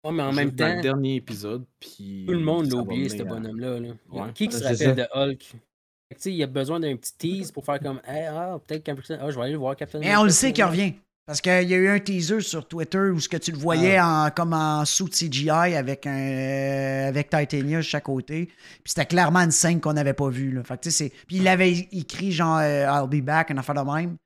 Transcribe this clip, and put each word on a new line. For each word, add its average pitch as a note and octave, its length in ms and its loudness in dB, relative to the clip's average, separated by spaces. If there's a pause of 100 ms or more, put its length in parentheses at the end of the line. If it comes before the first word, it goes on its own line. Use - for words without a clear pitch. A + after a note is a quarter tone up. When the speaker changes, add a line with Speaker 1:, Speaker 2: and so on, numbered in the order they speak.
Speaker 1:
Ouais, D#3 100 -6
mais D#3+ 100 -2
en C3+ 100 0
Speaker 2:
Juste C#3 40 0
Speaker 1:
même C#3+ 140 2
Speaker 2:
dans B2+ 160 0
le F3 100 0
Speaker 1:
temps, F3 40 -4
Speaker 2:
dernier C3+ 360 0
épisode, A2+ 480 -8 (140)
puis - 480 -14
Speaker 1:
tout F3+ 60 -2
le F3 80 0
monde D#3+ 260 0
Speaker 2:
ça C3 40 0
Speaker 1:
l'a B2 60 0
Speaker 2:
va A#2+ 60 -2
Speaker 1:
oublié, G#2+ 220 -4
Speaker 2:
mener G#2 140 -6
Speaker 1:
ce - 40 -6
Speaker 2:
à - 40 -6
Speaker 1:
bonhomme-là, A2+ 540 -8
là. A#2+ 80 -10 (220)
Speaker 2:
Ouais. G#2 240 -10
Speaker 1:
Qui G#3+ 140 -2
qui - 80 -6
se - 80 -4
Speaker 3:
Ouais, B2 100 2
c'est A#2 120 2
Speaker 1:
rappelle B2+ 260 2
Speaker 3:
ça. C3+ 100 -2
Speaker 1:
de C#3 100 0
Hulk ? C3 100 -12
Fait - 120 -20 (560)
que, - 40 -16
tu - 80 -20
sais, G3 100 -4
il F3+ 40 -4
y D#3 60 0
a C3+ 40 0
besoin C#3 340 -4
d'un C#3+ 160 -2
petit - 200 -12
tease F#3 360 -6
pour C#3 140 -12
faire C#3+ 140 -2
comme, C3+ 260 -8
Hey, D#3 180 -6
ah, E3 420 -8
peut-être D#3 160 -8
qu'un D3 120 -6
personne, C#3 280 -10
ah, D3 80 -4
je C3+ 60 -8
vais A#2 60 -4
aller C3+ 100 -4
le D#3 60 -4
voir, C3+ 180 -4
Captain D3+ 220 -10
Speaker 4:
Mais D3+ 80 -4
Speaker 1:
America, G#3 160 6
Speaker 4:
on - 20 8
le G3+ 60 8
sait C4 220 4
qu'il G#3+ 120 4
Speaker 1:
finalement. E3+ 80 2
Speaker 4:
revient. F#3 220 0 (320)
Parce D3 160 -6
qu'il F3+ 100 4
y F3+ 220 4
a - 20 4
eu F#3 120 4
un G3+ 120 4
teaser G3 400 0
sur E3 260 -6
Twitter E3 320 -4
où F#3+ 220 2
ce - 100 -4
que F3 80 -2
tu E3 140 -2
le D3 60 -6
voyais E3 400 4
Speaker 1:
Ah. D#3 280 4
Speaker 4:
en, D3 80 2
comme E3+ 200 0
en D3+ 320 2
sous F#3+ 220 0
de - 60 -8
C E3+ 160 0
G C3+ 140 -2
I D#3 60 2
avec D3+ 560 2
un, C#3 100 -4
euh, C3+ 920 -2
avec C#3 220 -2
Titania D3 480 0
de D#3+ 40 0
chaque D3+ 220 -4
côté. D3 420 -4
Puis - 400 -20
c'était C#3+ 200 -2
clairement F3 340 4
une E3+ 100 4
scène E3+ 320 4
qu'on D#3 120 2
n'avait C#3+ 200 2
pas C#3 160 0
vue, C3 220 -4
là. B2+ 120 -4
Fait B2+ 140 -10
que, - 40 -14
tu E3 80 -6
sais, D3+ 200 0
c'est, - 20 -20 (140)
puis F3+ 100 -6
il F#3 120 4
avait F#3 240 6
é-, F3 200 -2
écrit F#3 400 -4
genre, D#3+ 260 2
euh, « D3 320 2
I'll C#3 180 2
be C#3+ 160 0
back », D#3 260 0
une C3+ 80 -2
affaire C#3 160 -4
de C#3 160 -2
même. E3+ 360 -4